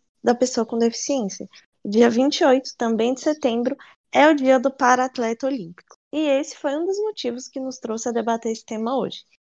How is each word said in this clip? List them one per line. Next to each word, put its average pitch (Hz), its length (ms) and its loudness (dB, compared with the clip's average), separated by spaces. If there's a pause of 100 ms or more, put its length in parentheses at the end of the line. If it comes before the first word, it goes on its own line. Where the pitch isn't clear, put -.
(220)
da 240 120 2
Pessoa 240 320 -2
com 233 120 -6
Deficiência. 233 720 -2 (360)
Dia 226 240 4
vinte 262 320 2
e 349 40 4
oito, 262 320 2
também 226 380 0
de 262 60 -10
setembro, 262 560 -2 (360)
é 277 160 6
o 320 60 6
Dia 262 260 4
do 262 100 0
Para-Atleta 254 760 0
Olímpico. 202 500 -8 (160)
E 302 160 -2
esse 277 280 0
foi 285 200 -4
um 339 100 -2
dos 392 120 -2
motivos 262 500 -6
que - 100 -12
nos 262 200 -8
trouxe 233 320 -6
a - 20 -6
debater 226 400 -2
esse 226 120 -10
tema 226 320 -6
hoje. - 280 -6 (200)